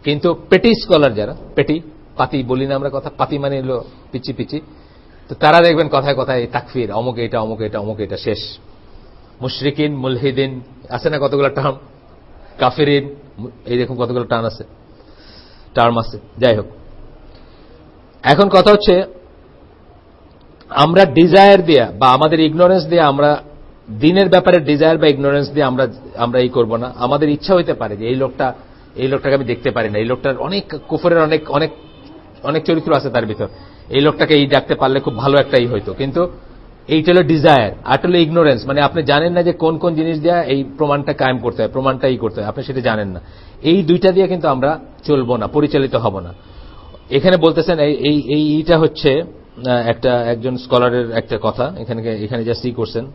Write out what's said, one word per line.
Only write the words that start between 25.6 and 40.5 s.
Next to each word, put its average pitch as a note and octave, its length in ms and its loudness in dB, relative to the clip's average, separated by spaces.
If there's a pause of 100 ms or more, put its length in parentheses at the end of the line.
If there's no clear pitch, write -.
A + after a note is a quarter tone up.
আমরা, B2+ 240 0 (280)
আমরা A#2+ 240 0
এই B2+ 80 2
করবো A#2 280 0
না। B2 200 -6
আমাদের C#3+ 320 0
ইচ্ছা D3 260 0
হইতে E3 200 0
পারে G#2+ 220 -8
যে A2 100 -8
এই B2+ 80 -2
লোকটা, C3 400 -4 (420)
এই C3 120 -4
লোকটাকে C3+ 260 0
আমি C#3 100 0
দেখতে A#2 260 -4
পারি A2 200 -4
না, G#2+ 80 -4
এই A2 60 -2
লোকটার B2+ 340 -4
অনেক E3+ 340 -8 (160)
কুফরের E3+ 300 0
অনেক, D#3 320 0
অনেক, D3 200 -2 (720)
অনেক D3+ 220 -4
চরিত্র D#3+ 300 0
আছে C3+ 160 -2
তার A#2 160 -2
ভিতর, G#2+ 220 -6 (420)
এই C3 100 0
লোকটাকে D3+ 340 2
এই C#3+ 120 4
ডাকতে C3+ 280 0
পারলে C3+ 260 0
খুব C3+ 160 -6
ভালো C#3 220 2
একটা C3+ 200 2
ই A#2+ 80 2
হইতো, G#2 260 -6
কিন্তু C#3 360 -2 (600)
এইটা D#3+ 240 2
হলো F3+ 100 6
desire, C#3+ 480 4 (140)
আর B2+ 200 0
হলো F3+ 140 2
ignorance, D3+ 480 2
মানে C#3 140 -2
আপনি D3+ 220 0
জানেন D3 300 0
না F3 100 0
যে F3 100 0
কোন E3 260 -2
কোন F3 160 -2
জিনিস D#3+ 260 -2
দিয়ে E3+ 220 0
এই C#3 220 -2 (120)